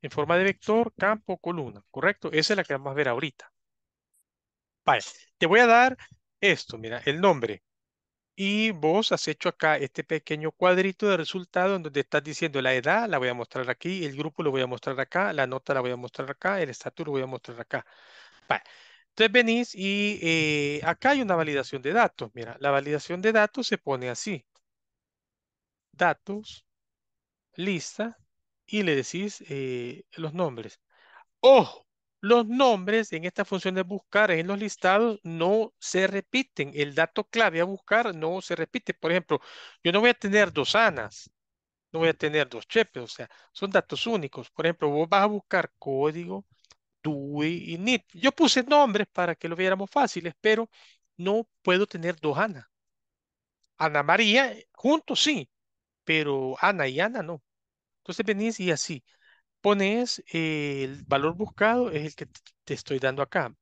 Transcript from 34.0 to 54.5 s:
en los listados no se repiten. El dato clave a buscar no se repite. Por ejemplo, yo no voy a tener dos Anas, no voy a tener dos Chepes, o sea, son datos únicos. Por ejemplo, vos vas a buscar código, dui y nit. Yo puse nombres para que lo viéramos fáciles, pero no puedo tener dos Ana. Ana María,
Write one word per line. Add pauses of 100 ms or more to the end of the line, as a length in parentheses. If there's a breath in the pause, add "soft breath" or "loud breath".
en
los
listados
no
se
repiten.
El
dato
clave
a
buscar
no
se
repite.
Por
ejemplo, (440 loud breath)
yo
no
voy
a
tener
dos
Anas, (600)
no
voy
a
tener
dos
Chepes,
o
sea, (240 soft breath)
son
datos
únicos.
Por
ejemplo,
vos
vas
a
buscar
código, (560)
dui
y
nit. (100)
Yo
puse
nombres
para
que
lo
viéramos
fáciles,
pero (460 soft breath)
no (140)
puedo
tener
dos
Ana. (1080)
Ana
María, (200)